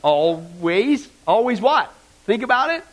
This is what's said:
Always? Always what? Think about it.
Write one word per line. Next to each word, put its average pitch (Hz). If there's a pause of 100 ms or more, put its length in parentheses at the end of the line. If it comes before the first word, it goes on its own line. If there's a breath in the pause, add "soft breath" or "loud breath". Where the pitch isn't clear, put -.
Always? 170 (180)
Always 226
what? 269 (320)
Think 226
about 254
it. 330